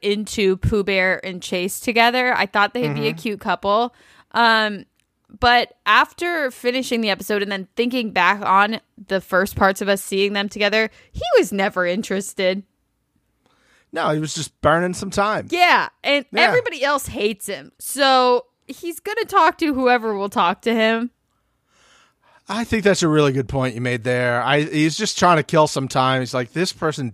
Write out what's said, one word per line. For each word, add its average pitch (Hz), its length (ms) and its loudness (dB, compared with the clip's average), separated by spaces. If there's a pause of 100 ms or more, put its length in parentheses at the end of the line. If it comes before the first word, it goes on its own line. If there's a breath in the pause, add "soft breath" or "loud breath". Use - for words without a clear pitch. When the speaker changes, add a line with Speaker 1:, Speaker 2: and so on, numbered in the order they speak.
Speaker 1:
into 202 540 0
Pooh 208 260 0
Bear 185 420 0
and 185 160 -10
Chase 180 380 -4
together. 240 580 0
I 196 80 0
thought 202 300 -2
they'd 247 180 -4
be - 140 -2
a 220 60 -2
Speaker 2:
Mm-hmm. 165 60 -14
Speaker 1:
cute 208 200 -8
couple. 208 560 -2 (380 soft breath)
Um, 220 520 0 (540)
but 240 360 2 (100)
after 302 640 2
finishing 247 520 -4
the 214 100 0
episode 202 320 -2
and 202 80 -6
then 190 240 -8
thinking 240 340 -2
back 185 320 2
on 202 400 2 (280)
the 190 120 0
first - 340 -2
parts 196 240 2
of 202 80 -6
us 196 160 0
seeing 202 300 -2
them 202 160 -4
together, 214 400 0 (220 soft breath)
he - 100 -12 (160)
was 330 160 2
never 190 320 0
interested. 190 800 -2 (1300)
Speaker 2:
No, 160 180 -4
he 156 100 0
was 156 160 -6
just - 260 -10
burning 170 320 2
some 196 180 -8
time. 202 380 -2
Speaker 1:
Yeah, 320 400 2 (140)
and 277 280 0
Speaker 2:
Yeah. - 100 0
Speaker 1:
everybody 370 420 0
else 285 240 0
hates 220 400 -4
him. 156 320 -12
So 254 680 2 (220)
he's 330 320 -12
gonna 427 260 -4
talk 359 340 2
to 302 140 0
whoever 240 420 0
will 196 140 -4
talk 196 340 0
to 226 100 0
him. 226 380 0 (1400 soft breath)
Speaker 2:
I 214 160 -4
think 220 200 -2
that's 196 200 4
a 170 40 4
really 151 240 4
good 131 160 -2
point 131 280 -2
you 120 60 -6
made 123 220 -2
there. 123 380 0
I, 139 200 2
he's 156 360 0
just 214 220 -4
trying 175 180 6
to 147 60 0
kill 156 240 4
some 135 200 -4
time. 131 340 0
He's 123 120 -8
like, 123 200 -4
"This 175 200 -4
person 147 400 -4